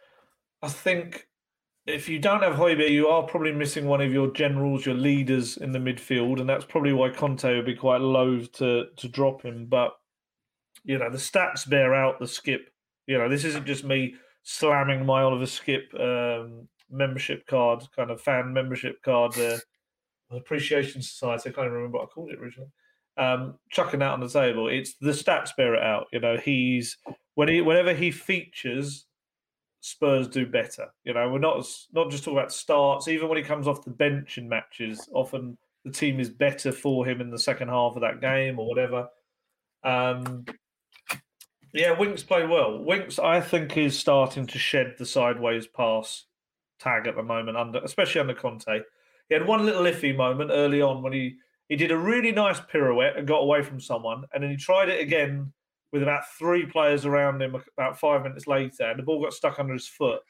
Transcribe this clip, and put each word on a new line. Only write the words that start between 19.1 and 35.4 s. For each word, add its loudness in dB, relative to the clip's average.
uh, 0
appreciation -2
society. -6
I -10
can't -4
even -4
remember -6
what -6
I -20
called -14
it -12
originally. -16
Um, -2
chucking 0
that 2
on -4
the -6
table. 2
It's -4
the -2
stats 0
bear 4
it 2
out. 0
You -4
know, 2
he's, 0
when 4
he, 4
whenever 4
he 0
features, -6
Spurs 0
do -2
better. -4
You -6
know, 0
we're -2
not 2
s-, -14
not 0
just -8
talking -2
about -2
starts. 2
Even -2
when 0
he -4
comes -4
off -2
the -12
bench 0
in -12
matches, -8
often -4